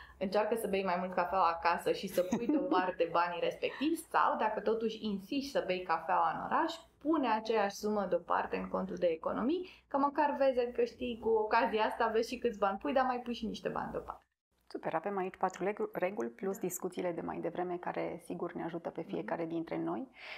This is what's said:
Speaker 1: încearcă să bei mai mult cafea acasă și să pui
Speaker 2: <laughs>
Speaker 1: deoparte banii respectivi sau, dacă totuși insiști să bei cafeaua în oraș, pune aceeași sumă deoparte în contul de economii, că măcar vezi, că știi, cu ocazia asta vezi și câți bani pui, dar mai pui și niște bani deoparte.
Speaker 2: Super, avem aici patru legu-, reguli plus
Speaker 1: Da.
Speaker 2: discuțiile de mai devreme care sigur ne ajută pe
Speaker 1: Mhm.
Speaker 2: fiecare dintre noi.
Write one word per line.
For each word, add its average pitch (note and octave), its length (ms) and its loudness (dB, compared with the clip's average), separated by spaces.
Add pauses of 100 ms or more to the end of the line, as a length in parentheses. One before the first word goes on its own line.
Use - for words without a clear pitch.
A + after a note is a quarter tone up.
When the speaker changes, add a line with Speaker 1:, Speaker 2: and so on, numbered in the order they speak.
(180)
Speaker 1:
încearcă G#3 420 2
să - 80 -2
bei F#3+ 160 0
mai F3+ 140 2
mult F#3 160 -4
cafea F#3 240 2
acasă E3+ 540 2
și - 140 -2
să F3+ 160 2
pui A#3 300 0
Speaker 2:
<laughs> - 40 4
Speaker 1:
deoparte F#3 560 2
banii F3 300 2
respectivi B3+ 540 0 (140)
sau, F3 280 4
dacă G#3+ 220 2
totuși A3+ 440 0
insiști G#3+ 460 -2
să F3 160 0
bei F#3 160 0
cafeaua E3 520 2
în F3 100 -4
oraș, D4 300 2 (240)
pune D4 300 2
aceeași G#3+ 480 2
sumă G#3 320 0
deoparte F3+ 480 0
în F#3 120 -4
contul F#3 280 -4
de F3+ 100 2
economii, G#3 840 -2
că - 100 -2
măcar C#4+ 400 2
vezi, B3 340 4
că A#3+ 120 2
știi, A#3+ 380 -4
cu A3 60 0
ocazia A3 560 4
asta A#3+ 280 0
vezi A3+ 200 2
și A#3+ 60 -6
câți A3+ 200 -2
bani G3+ 200 2
pui, C#4+ 140 -4
dar C4 120 4
mai B3 200 0
pui A#3+ 100 -6
și A3+ 120 -6
niște - 220 -4
bani - 220 -4
deoparte. - 280 -8 (500)
Speaker 2:
Super, - 260 -6
avem G3 220 -2
aici F#3 200 -4
patru F#3 280 -2
legu-, G#3+ 280 -2
reguli G#3+ 360 -2
plus G3 300 -6
Speaker 1:
Da. F#3 80 -4
Speaker 2:
discuțiile F3+ 460 -4
de E3 80 -6
mai E3+ 180 -6
devreme F3 380 -4
care E3+ 480 -4
sigur F3 280 -6
ne E3+ 120 -6
ajută E3+ 260 -6
pe - 100 -8
Speaker 1:
Mhm. F3+ 100 -10
Speaker 2:
fiecare E3 340 -4
dintre E3 340 -4
noi. E3 300 -4 (300)